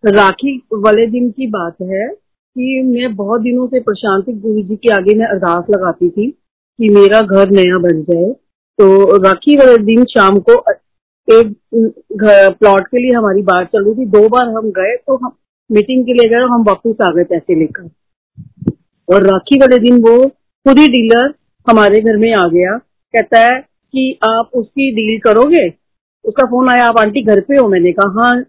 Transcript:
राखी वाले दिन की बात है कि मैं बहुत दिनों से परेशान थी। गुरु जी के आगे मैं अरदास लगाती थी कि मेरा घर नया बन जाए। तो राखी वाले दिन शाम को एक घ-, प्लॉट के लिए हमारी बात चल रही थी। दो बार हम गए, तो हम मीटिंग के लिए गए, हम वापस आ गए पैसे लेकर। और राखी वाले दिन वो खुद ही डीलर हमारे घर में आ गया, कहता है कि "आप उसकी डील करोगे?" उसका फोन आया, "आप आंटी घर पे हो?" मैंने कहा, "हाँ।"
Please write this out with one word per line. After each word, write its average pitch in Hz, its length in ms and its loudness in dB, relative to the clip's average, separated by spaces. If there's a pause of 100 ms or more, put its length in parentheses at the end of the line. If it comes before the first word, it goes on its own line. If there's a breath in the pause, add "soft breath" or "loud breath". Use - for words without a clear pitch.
राखी 208 560 -2 (100)
वाले 214 340 0
दिन 240 240 -4
की 262 160 -10
बात 180 360 -8
है 190 260 -6 (460)
कि 262 280 -6
मैं 247 340 -4
बहुत 208 240 -4
दिनों 247 260 -2
से 254 140 -4
परेशान 202 420 -4
थी। 247 100 -8
गुरु 214 300 -6
जी 196 140 -8
के 226 180 0
आगे 202 240 0
मैं 226 80 -2
अरदास 180 440 -4
लगाती 180 400 -2
थी 220 200 -6 (480)
कि 226 100 0
मेरा 202 340 4
घर 196 280 0
नया 185 280 2
बन 170 240 -2
जाए। 175 300 -4 (460)
तो 196 440 4
राखी 190 340 2
वाले 262 220 6
दिन 226 260 2
शाम 202 340 0
को 233 260 2 (680)
एक 226 160 4 (680)
घ-, 196 440 4
प्लॉट 196 200 2
के 247 180 -6
लिए 247 200 0
हमारी 202 240 -2
बात 180 240 -2
चल 202 180 -4
रही 214 100 -2
थी। 247 120 -6
दो 208 220 2
बार 240 200 0
हम 220 220 -6
गए, 190 260 -4
तो 269 200 -4
हम 247 140 -10 (420)
मीटिंग 233 340 0
के 247 60 -2
लिए 240 160 2
गए, 233 160 0
हम 240 180 0
वापस 214 320 -2 (140)
आ 170 40 -4
गए 175 120 0
पैसे 175 300 -4
लेकर। 160 360 -6 (1200)
और 196 80 2
राखी 196 380 0
वाले 254 160 4
दिन 247 240 2
वो 233 280 4 (400)
खुद 269 100 4
ही 302 100 6
डीलर 240 460 0 (360)
हमारे 214 300 2
घर 220 160 -2
में 226 160 0
आ 185 160 0
गया, 180 300 -2 (380)
कहता 226 220 0
है 247 220 2 (320)
कि 262 300 -4
"आप 226 320 -4
उसकी 262 380 -4
डील 220 260 -4
करोगे?" 233 500 2 (560)
उसका 233 220 -2
फोन 254 240 -2
आया, 247 180 2
"आप 226 120 0
आंटी 214 220 -2
घर 208 180 2
पे 277 140 -4
हो?" 254 140 2
मैंने 180 240 0
कहा, 196 300 -2
"हाँ।" 247 260 0